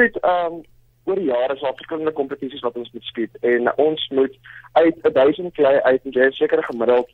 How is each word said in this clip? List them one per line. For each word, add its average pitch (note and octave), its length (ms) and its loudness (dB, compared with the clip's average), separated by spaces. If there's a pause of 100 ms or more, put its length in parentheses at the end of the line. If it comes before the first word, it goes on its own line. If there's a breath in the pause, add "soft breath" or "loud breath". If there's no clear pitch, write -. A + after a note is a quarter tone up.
het, A#3 160 0
ehm, E3+ 400 0 (480)
oor F#3+ 80 0
die F#3 160 -2
jare B2 240 0
is C#3 80 -10
daar C3 120 -2
verskillende D#3 360 -4
kompetisies C#3 520 -6
wat A#2+ 120 -4
ons A#2+ 160 -10
moet A#2 120 -16
skiet - 280 -6 (100)
en A#2+ 360 2
ons D#3 340 0
moet C3+ 240 0 (380 loud breath)
uit E3 220 4 (180)
duisend D#3 400 0
klei C#3 260 2
uit, C3 240 2
moet C3+ 100 -10
jy B2+ 140 2
'n C3+ 40 2
sekere D#3 320 0
gemiddeld, B2 500 0